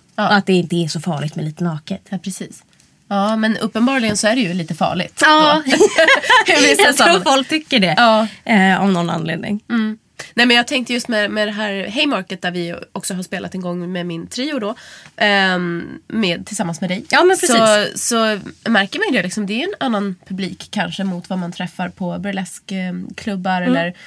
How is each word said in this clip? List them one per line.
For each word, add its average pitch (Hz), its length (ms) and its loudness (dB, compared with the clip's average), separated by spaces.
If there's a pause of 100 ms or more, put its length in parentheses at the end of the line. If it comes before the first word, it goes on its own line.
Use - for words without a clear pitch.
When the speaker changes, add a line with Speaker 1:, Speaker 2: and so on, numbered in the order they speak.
(160)
Speaker 1:
Ja. 208 120 0
Speaker 2:
Och 208 80 4
att 196 100 2
det 190 80 2
inte 175 220 2
är 170 120 0
så 160 140 -6
farligt 147 340 -4
med 156 100 -6
lite 156 180 -6
naket. 170 460 -6
Speaker 1:
Ja, 190 80 -6
precis. - 460 -12 (440)
Ja, 202 280 0
men 220 220 0
uppenbarligen 226 600 0
så 214 100 0
är 226 80 4
det 262 60 2
ju 175 120 -2
lite 170 220 -4
farligt - 460 -4
Speaker 2:
Ja. 311 440 6
Speaker 1:
då. 262 60 0
<laughs> 415 840 4
Hur 302 80 4
vi 294 80 6
Speaker 2:
Jag 277 80 4
Speaker 1:
ser 403 60 6
Speaker 2:
tror 285 100 6
Speaker 1:
samman. 277 300 4
Speaker 2:
folk 269 260 2
tycker 302 300 0
det. 175 180 2
Speaker 1:
Ja. 220 300 6 (160)
Speaker 2:
Eh, 190 380 4
av 196 100 2
någon 170 180 0
anledning. 170 600 -6
Speaker 1:
Mm. 220 280 -2 (360)
Nej, 240 120 2
men 240 120 4
jag 240 100 2
tänkte 254 260 -4
just 240 140 -4
med, 208 240 0
med 214 160 0
det 214 40 -4
här 208 380 -6
Haymarket 214 520 -2
där 180 100 -4
vi 170 240 -6 (160)
också 202 220 -8
har 185 100 -6
spelat 180 320 -10
en 185 60 -8
gång 175 300 -6
med 175 140 -6
min 170 220 -8
trio 277 320 -6
då, 214 160 -6 (420)
ehm, 185 680 0 (220)
med, 190 380 -2
tillsammans 175 360 -6
med 185 80 -2
dig. 190 200 -6
Speaker 2:
Ja, 294 140 4
men 370 140 4
precis. 277 180 2
Speaker 1:
Så, 214 300 4 (100)
så 220 440 0 (300)
märker 202 300 0
man 427 120 -2
ju 247 60 0
det, 175 60 0
liksom, 196 220 -6
det 196 80 -4
är 226 40 -2
ju 285 60 -4
en 392 160 -6
annan 202 360 -2 (120)
publik 190 440 -8
kanske 175 320 -4
mot 175 260 -6
vad 185 100 -4
man 175 120 -6
träffar 180 380 -8
på 175 300 -8
burleskklubbar 185 1400 -6
Speaker 2:
Mm. 175 140 0
Speaker 1:
eller 170 180 -2 (140)